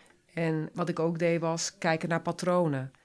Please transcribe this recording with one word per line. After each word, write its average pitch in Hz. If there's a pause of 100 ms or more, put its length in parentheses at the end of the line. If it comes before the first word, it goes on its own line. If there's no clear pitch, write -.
(340)
En 160
wat 175
ik 175
ook 165
deed, 170
was 165
kijken 160
naar 165
patronen. 170 (140)